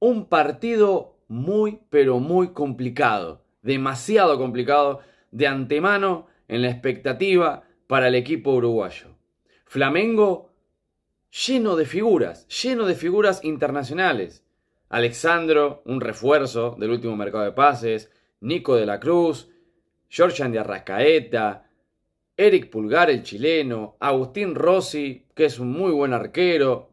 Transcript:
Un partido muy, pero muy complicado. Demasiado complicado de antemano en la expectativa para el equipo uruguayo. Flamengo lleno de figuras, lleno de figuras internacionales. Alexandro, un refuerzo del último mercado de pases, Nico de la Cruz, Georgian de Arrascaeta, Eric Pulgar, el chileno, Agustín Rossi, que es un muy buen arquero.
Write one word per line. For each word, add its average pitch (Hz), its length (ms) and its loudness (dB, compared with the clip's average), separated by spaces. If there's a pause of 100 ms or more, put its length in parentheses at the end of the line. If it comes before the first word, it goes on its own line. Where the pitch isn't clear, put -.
Un 220 260 0
partido 190 920 0 (100)
muy, 208 600 -4
pero 131 300 4
muy 180 340 0
complicado. 123 920 -4 (200)
Demasiado 135 760 0
complicado 135 640 0 (300)
de 127 160 0
antemano 165 800 0 (200)
en 117 140 -4
la 123 80 0
expectativa 139 920 0 (240)
para 131 220 2
el 127 60 2
equipo 139 380 -2
uruguayo. 117 640 -2 (480)
Flamengo 185 880 0 (960)
lleno 226 300 0
de 151 100 2
figuras, 156 640 0
lleno 240 360 -4
de 180 100 0
figuras 185 480 0
internacionales. 143 1000 -4 (460)
Alexandro, 147 960 0
un 123 160 -4
refuerzo 117 760 0
del 110 120 -4
último 117 260 -4
mercado 104 280 -4
de 101 80 -4
pases, 117 600 0 (280)
Nico 131 360 0
de 110 80 2
la 101 160 -4
Cruz, 165 480 0 (580)
Georgian 147 460 0
de 110 60 -2
Arrascaeta, 110 1080 0 (680)
Eric 190 340 4
Pulgar, 127 400 2
el 117 120 0
chileno, 123 760 -4
Agustín 139 540 -2
Rossi, 151 800 -2
que 160 100 2
es 120 140 0
un 123 140 -4
muy 180 200 -2
buen 139 220 0
arquero. 139 800 0